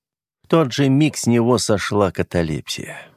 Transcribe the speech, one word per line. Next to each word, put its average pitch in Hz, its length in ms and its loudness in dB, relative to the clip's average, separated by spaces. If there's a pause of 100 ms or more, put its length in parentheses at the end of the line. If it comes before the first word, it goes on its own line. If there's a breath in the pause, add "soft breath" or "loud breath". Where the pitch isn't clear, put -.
(420)
В - 60 -20
тот 160 240 2
же 143 160 0
миг 139 300 2
с - 80 -8
него 117 320 4
сошла 101 520 0
каталепсия. - 840 -4 (200)